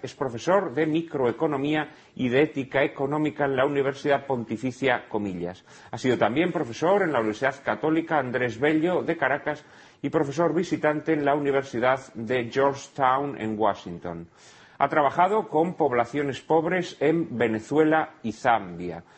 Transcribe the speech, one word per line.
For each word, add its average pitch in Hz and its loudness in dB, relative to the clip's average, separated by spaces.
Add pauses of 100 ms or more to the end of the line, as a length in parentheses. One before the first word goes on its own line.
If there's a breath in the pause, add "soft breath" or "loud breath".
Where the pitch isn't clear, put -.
es 127 -12
profesor 147 0
de 156 0
microeconomía 151 -2 (240 loud breath)
y 127 -2
de 131 4
ética 139 0
económica 147 -2
en 135 -2
la 131 2
Universidad 139 0
Pontificia 123 -2
Comillas. 92 -6 (240 loud breath)
Ha 123 -10
sido 123 2
también 131 2
profesor 160 0
en 170 0
la 131 2
Universidad 113 -2
Católica 156 0
Andrés 123 -2
Bello 156 2
de 165 -2
Caracas 143 -2 (360 loud breath)
y 139 -4
profesor 151 0
visitante 151 0
en 147 0
la 139 4
Universidad 135 0
de 117 -2
Georgetown 135 0
en 110 -4
Washington. 87 -4 (500 loud breath)
Ha 139 2
trabajado 175 2
con 165 0
poblaciones 135 0
pobres 170 0
en 156 0
Venezuela 143 2
y 110 -4
Zambia. 87 -2 (140 loud breath)